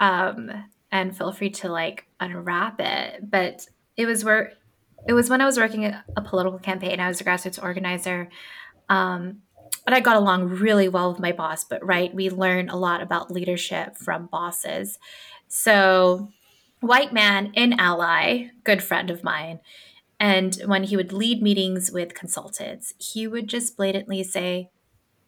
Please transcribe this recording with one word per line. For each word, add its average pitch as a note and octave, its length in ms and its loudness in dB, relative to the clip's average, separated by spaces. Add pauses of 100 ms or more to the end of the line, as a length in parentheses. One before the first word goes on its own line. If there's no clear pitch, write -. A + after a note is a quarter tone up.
um, G3 500 0 (400)
and F#3 260 -2
feel F3+ 140 -6
free G3 200 -4
to, G3 180 -8
like, E3 400 -6 (100)
unwrap F3+ 640 -4
it. - 500 -6
But F3+ 340 -2 (320)
it A#3 100 0
was A3+ 180 -2
where, G#3+ 300 2 (520)
it A#3 60 2
was A#3+ 180 4
when C4 100 4
I C4+ 60 4
was C4 100 2
working A3 280 0
a, G#3 200 -4 (120)
a G#3 60 -2
political F#3 360 -2
campaign. F#3 400 -4
I F3+ 80 -2
was F3 140 -4
a G3 40 -12
grassroots F#3 380 -2
organizer. F3+ 680 -4 (600)
Um, F#3 540 0 (440)
and B3 80 4
I B3+ 60 6
got A#3 160 6
along F#3 320 4
really G3 400 4
well F3+ 240 2
with F3+ 80 -8
my F3 100 0
boss, D#3+ 320 -6
but, - 240 -8
right, F3+ 260 2
we F#3+ 160 -4
learn F#3 400 0
a - 80 -6
lot F3 260 -2
about F3 280 -4
leadership F3 680 -6
from E3+ 300 -6
bosses. F3 720 -8 (480)
So, F#3+ 840 4 (480)
white B3 320 4
man, G3+ 440 2
an A#3+ 220 4
ally, F3 680 2 (160)
good G3 180 2
friend F3+ 280 -2
of F3 140 -8
mine. E3 360 -6 (580)
And F#3+ 360 2 (120)
when F#3+ 180 2
he G3 120 0
would F3+ 160 -2
lead A3 300 0
meetings F#3 480 2
with F3 240 -6
consultants, - 840 -10
he - 280 -8
would A3 220 -6
just A#3+ 280 -6
blatantly G3 460 -2
say, F3+ 480 -4 (580)